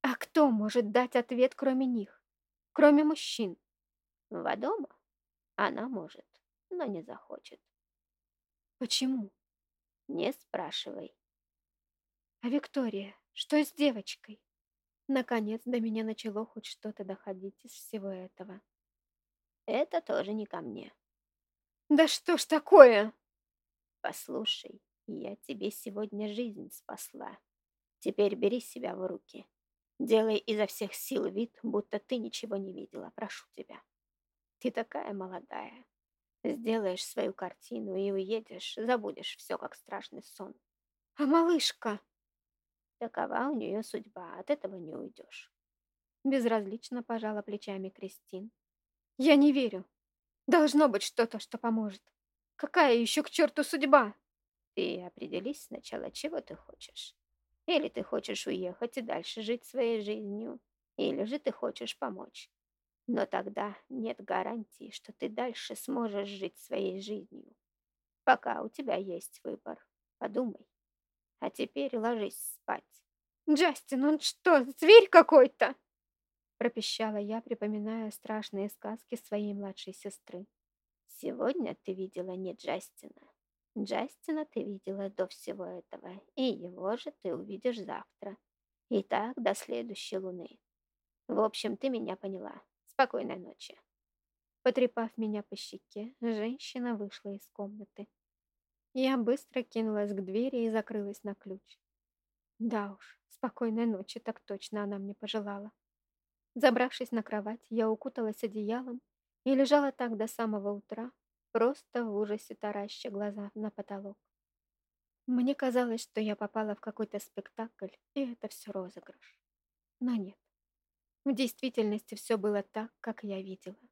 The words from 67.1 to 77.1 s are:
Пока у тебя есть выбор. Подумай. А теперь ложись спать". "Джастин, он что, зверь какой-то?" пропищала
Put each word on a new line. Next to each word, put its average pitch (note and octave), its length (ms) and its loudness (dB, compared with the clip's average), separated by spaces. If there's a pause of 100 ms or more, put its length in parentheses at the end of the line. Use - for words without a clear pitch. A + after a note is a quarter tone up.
Пока - 400 2
у A3 60 -8
тебя C#4 260 -4
есть F#3 480 -8
выбор. - 420 -12 (320)
Подумай. A3 500 -6 (720)
А F3+ 120 -4
теперь - 440 -6
ложись A3+ 600 -4
спать". - 480 -8 (440)
"Джастин, C#4+ 560 2
он D4 160 4
что, D#4 440 4 (160)
зверь G4 280 12
какой-то?" C#4 680 10 (840)
пропищала A3 580 -2